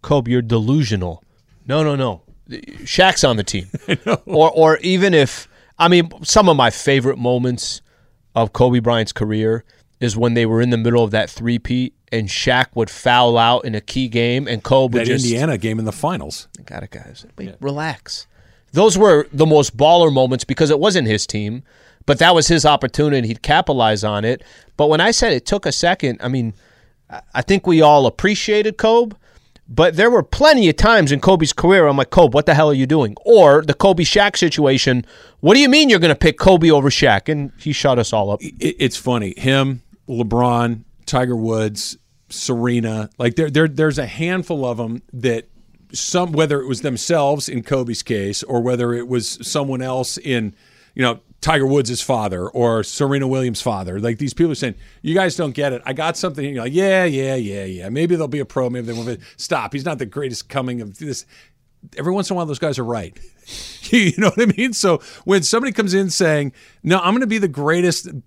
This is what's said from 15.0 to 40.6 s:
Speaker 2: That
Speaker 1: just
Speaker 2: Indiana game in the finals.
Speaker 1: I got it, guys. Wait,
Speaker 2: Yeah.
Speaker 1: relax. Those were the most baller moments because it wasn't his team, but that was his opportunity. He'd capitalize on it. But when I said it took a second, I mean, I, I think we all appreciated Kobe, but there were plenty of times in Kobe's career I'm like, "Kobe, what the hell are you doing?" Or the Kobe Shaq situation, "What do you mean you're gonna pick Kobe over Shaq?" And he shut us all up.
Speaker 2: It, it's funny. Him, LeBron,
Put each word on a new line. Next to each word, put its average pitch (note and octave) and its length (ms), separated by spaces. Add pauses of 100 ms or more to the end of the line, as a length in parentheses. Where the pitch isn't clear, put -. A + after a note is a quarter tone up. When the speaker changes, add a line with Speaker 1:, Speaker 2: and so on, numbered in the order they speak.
Speaker 2:
That - 40
Speaker 1:
just B2 140
Speaker 2:
Indiana B2 320
game A2 200
in A2 60
the A2 80
finals. B2+ 560 (100)
Speaker 1:
I - 40
got - 220
it, - 80
guys. - 340 (120)
Wait, F#2 120
Speaker 2:
Yeah. F#2+ 100
Speaker 1:
relax. C#3+ 680 (440)
Those G3+ 260
were F3 360
the C#3+ 120
most D3+ 300
baller D#3+ 380
moments C3 320
because C#3+ 240
it D3 100
wasn't F3 300
his G#2+ 180
team, G#2+ 360 (420)
but - 140
that E3+ 140
was D#3+ 140
his E3 180
opportunity. C#3+ 600
He'd A2+ 140
capitalize B2 640
on G#2 180
it. A#2+ 180 (360)
But D3+ 100
when D#3 140
I G#3 100
said A3+ 220
it B2 120
took G3+ 200
a D3 80
second, E3+ 480
I B2 80
mean, A#2+ 240 (560)
I, - 120 (120)
I C3 80
think G3 260
we D#3+ 140
all D3 240
appreciated G#3 720
Kobe, A3+ 400 (520)
but D#3 280
there A3 120
were A3 140
plenty C4+ 460
of D3 80
times G3+ 340
in C#3+ 80
Kobe's E3 320
career F3 360
I'm C#3 100
like, C3+ 120
"Kobe, D#3 240
what D3 120
the - 80
hell D3+ 160
are C#3+ 40
you C3 120
doing?" C3 400
Or D#3 360
the D3 120
Kobe F3+ 320
Shaq G3+ 320
situation, C3+ 680 (360)
"What F3+ 140
do C4+ 40
you C#4+ 80
mean C#4+ 220
you're G3+ 100
gonna D#3+ 160
pick D#3 220
Kobe E3+ 340
over C#3 180
Shaq?" A2+ 380
And D3 300
he D3 160
shut B2+ 260
us A2+ 140
all G2+ 180
up. G#2 100
Speaker 2:
It, - 380
it's C3+ 160
funny. A2+ 400
Him, C3+ 460 (260)
LeBron, A#2+ 760 (220)